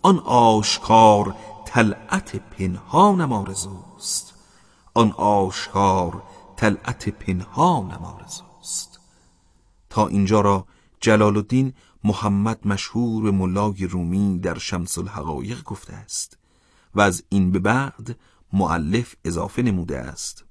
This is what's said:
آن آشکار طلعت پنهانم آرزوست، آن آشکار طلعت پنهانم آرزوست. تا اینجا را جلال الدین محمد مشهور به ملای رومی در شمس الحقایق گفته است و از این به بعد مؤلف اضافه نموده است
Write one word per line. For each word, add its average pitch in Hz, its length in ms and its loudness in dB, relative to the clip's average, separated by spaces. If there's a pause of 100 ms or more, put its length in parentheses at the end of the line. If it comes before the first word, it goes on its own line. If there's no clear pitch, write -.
آن 190 160 6
آشکار 110 1160 4 (320)
طلعت - 720 -2
پنهانم 180 960 0
آرزوست، 95 1000 -8 (600)
آن 113 180 4
آشکار 95 1080 0 (340)
طلعت 107 520 -2
پنهانم 95 960 -4
آرزوست. - 960 -16 (920)
تا 107 160 0
اینجا 101 340 2
را 101 260 0 (340)
جلال 107 360 4
الدین 127 360 -2 (320)
محمد 104 600 0
مشهور 110 580 -4
به 107 80 0
ملای 95 560 -2
رومی 90 520 -2
در 87 200 -4
شمس 87 400 -8
الحقایق 78 640 -8
گفته - 300 -16
است - 460 -14 (560)
و 101 60 2
از 95 280 4
این 95 220 2
به 95 80 0
بعد 117 580 -2 (360)
مؤلف 90 640 -2 (100)
اضافه 87 380 -4
نموده 87 360 -2
است - 520 -14